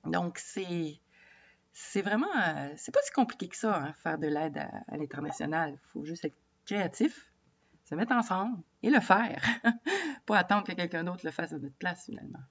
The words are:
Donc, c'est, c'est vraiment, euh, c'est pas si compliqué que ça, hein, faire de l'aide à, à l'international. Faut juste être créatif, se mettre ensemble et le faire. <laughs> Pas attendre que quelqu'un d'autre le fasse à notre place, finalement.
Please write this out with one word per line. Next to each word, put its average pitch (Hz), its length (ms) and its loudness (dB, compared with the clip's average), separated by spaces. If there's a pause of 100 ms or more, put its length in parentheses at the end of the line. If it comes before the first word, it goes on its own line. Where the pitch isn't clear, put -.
Donc, 175 360 -2
c'est, 170 600 -4 (720)
c'est - 280 -4
vraiment, 208 240 2 (100)
euh, 151 400 0
c'est - 160 -12
pas 571 120 6
si 554 80 -4
compliqué 233 360 0
que - 80 -14
ça, 214 200 0
hein, 151 180 -2
faire 160 240 -2
de 151 100 -2
l'aide 151 300 0
à, - 140 -6 (200)
à - 60 -6
l'international. 151 800 -4 (160)
Faut 147 120 -6
juste 170 200 -8
être - 120 -4 (280)
créatif, 202 680 0 (540)
se - 80 -8
mettre 226 200 2
ensemble 208 440 2 (240)
et 208 80 2
le 269 100 8
faire. - 400 4 (240)
<laughs> 311 640 0
Pas 214 140 4
attendre 202 240 4
que 196 80 -6
quelqu'un 170 320 -2
d'autre 180 200 -4
le 160 60 -2
fasse 160 240 -6
à 151 60 -6
notre 139 160 -10
place, - 300 -4
finalement. - 340 -12 (120)